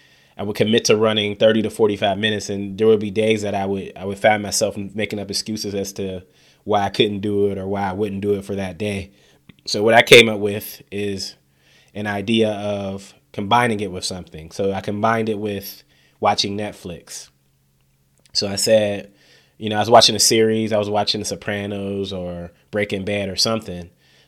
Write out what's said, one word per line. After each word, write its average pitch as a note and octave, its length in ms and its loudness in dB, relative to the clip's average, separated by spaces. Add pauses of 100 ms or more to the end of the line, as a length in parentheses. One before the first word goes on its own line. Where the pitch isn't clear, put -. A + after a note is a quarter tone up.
(380)
I - 40 -8
would G#2 140 -6
commit A2+ 300 2
to A2 100 4
running G#2+ 400 0
thirty A2 260 4
to G#2 80 -4
forty-five G2+ 480 0
minutes. G#2+ 320 -2
And G2+ 280 -6
there A2 100 4
would A2 100 6
be G#2 120 -6
days G#2+ 320 2
that G2+ 120 -4
I G2 120 -2
would, G2 280 -6
I F#2 100 -14
would G2 140 -6
find G#2+ 240 4
myself G2+ 340 -2
making G2+ 440 -6
up G2+ 100 -8
excuses G#2+ 440 -6
as G2 180 -4
to F#2+ 320 -8 (400)
why G2+ 180 0
I G2 80 -2
couldn't G#2 300 0
do G2+ 300 2
it F#2+ 80 -6
or F#2+ 80 -6
why G2 160 -4
I F#2+ 100 -2
wouldn't G2 300 -4
do G2+ 120 2
it G2 100 -4
for G2+ 100 -6
that F#2 240 -6
day. G2+ 340 -6 (540)
So G#2 160 -2
what A2+ 120 6
I A#2+ 80 10
came A#2 260 10
up G#2+ 120 -2
with G#2 500 -4
is G2+ 460 -6 (580)
an G#2+ 120 -6
idea G#2+ 460 2
of G2+ 640 -6 (180)
combining A2 480 0
it G2 120 -6
with F2+ 120 -8
something. E2 460 -12
So G2 220 -2
I F#2+ 80 -6
combined A2 480 0
it G#2 100 -4
with G2+ 440 -8 (380)
watching G#2 360 0
Netflix. - 760 -12 (1040)
So - 160 -4
I G2+ 80 -6
said, G#2 560 0 (460)
you G#2+ 100 -6
know, G#2+ 80 -2
I G#2+ 40 2
was G#2+ 100 0
watching A2+ 260 8
a G2 40 -2
series, A2 520 2
I G#2+ 60 2
was G#2 120 -2
watching G#2 300 -2
The G2+ 40 -8
Sopranos G2+ 880 -6
or F2 400 -8 (180)
Breaking G2+ 340 -2
Bad G2+ 240 -4
or F2+ 80 -8
something. F2+ 540 -4 (380)